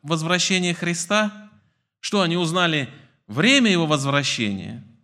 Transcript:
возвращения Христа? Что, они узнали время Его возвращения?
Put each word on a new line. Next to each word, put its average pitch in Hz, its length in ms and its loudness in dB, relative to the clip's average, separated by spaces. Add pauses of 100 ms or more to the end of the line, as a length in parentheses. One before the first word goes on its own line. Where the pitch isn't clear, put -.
возвращения 170 720 0
Христа? 202 720 -2 (520)
Что, 202 220 0
они 170 140 0
узнали 165 520 0 (400)
время 220 420 4
Его 170 160 2
возвращения? 135 960 -2 (220)